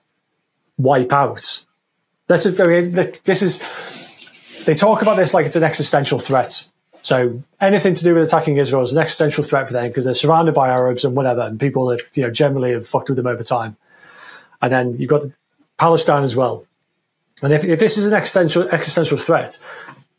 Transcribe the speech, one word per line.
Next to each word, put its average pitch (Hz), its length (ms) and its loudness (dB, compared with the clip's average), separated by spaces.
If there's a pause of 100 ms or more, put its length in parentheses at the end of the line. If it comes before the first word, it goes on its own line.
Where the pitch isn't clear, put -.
(760)
wipe 131 340 2
out, 131 520 -2 (640)
that's 170 180 2
a, 190 180 2
I 175 40 4
mean, 175 260 2
th-, 175 300 -4
this - 180 2
is, 185 160 0 (1080)
they 156 80 4
talk 208 280 2
about 208 140 2
this 185 180 2
like 175 120 2
it's - 100 -4
an 165 80 2
existential 147 560 0
threat. - 460 -2 (360)
So 123 400 0 (180)
anything 196 340 2
to 160 100 -2
do 170 100 4
with 165 140 4
attacking 156 300 2
Israel 135 260 0
is 123 100 -2
an 160 80 2
existential 147 420 0
threat 135 240 -2
for 120 60 -8
them 120 180 -4
'cause 123 140 -4
they're 127 80 0
surrounded 160 400 2
by 131 160 2
Arabs 127 360 0
and 127 100 -2
whatever, 127 260 0
and 110 180 -8
people 131 280 -2
that, 120 140 -2 (120)
you 135 100 -2
know, 120 60 -2
generally 131 420 0
have 117 160 -4
fucked - 220 -4
with 135 60 -2
them 127 120 -2
over 117 160 -4
time. 113 340 -4 (840)
And 127 100 0
then 123 260 0
you've 135 120 -6
got 147 140 2 (540)
Palestine 160 460 2
as 123 120 -2
well. 123 300 -2 (760)
And 139 120 2
if, 151 100 2
if 165 160 0
this 214 180 2
is 202 100 0
an 208 60 2
existential, 180 560 2
existential 147 480 -2
threat, - 400 -2 (600)